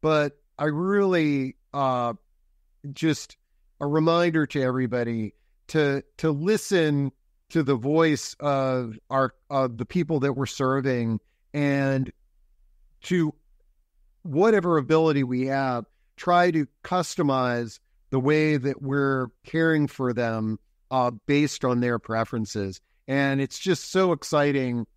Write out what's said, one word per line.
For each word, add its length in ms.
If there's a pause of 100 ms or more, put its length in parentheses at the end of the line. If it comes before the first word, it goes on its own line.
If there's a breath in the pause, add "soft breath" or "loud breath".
But 360 (200)
I 80
really, 880 (180)
uh, 400 (800)
just 420 (460)
a 60
reminder 580
to 160
everybody 720 (340)
to, 360 (140)
to 140
listen 800 (380)
to 120
the 140
voice 640
of 580 (120)
our, 240 (160)
of 280
the 80
people 360
that 120
we're 120
serving, 760 (340)
and 580 (920)
to 320 (920)
whatever 540
ability 460
we 240
have, 380 (300)
try 360
to 160 (160)
customize 960 (320)
the 80
way 380
that 240
we're 460 (160)
caring 440
for 260
them, 440 (340)
uh, 200 (140)
based 400
on 140
their 200
preferences. 800 (280)
And 340
it's 180
just 320
so 220
exciting 840